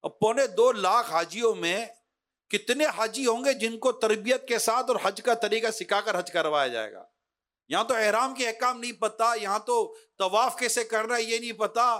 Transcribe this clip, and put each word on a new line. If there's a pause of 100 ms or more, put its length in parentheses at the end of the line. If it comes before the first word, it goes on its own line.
اب
پونے
دو
لاکھ
حاجیوں
میں (680)
کتنے (120)
حاجی
ہوں
گے
جن
کو (100)
تربیت
کے
ساتھ
اور
حج
کا (120)
طریقہ
سکھا
کر
حج
کروایا
جائے
گا؟ (640)
یہاں
تو
احرام
کے
احکام
نہیں
پتا،
یہاں
تو (380)
طواف
کیسے
کرنا
ہے
یہ
نہیں
پتا (120)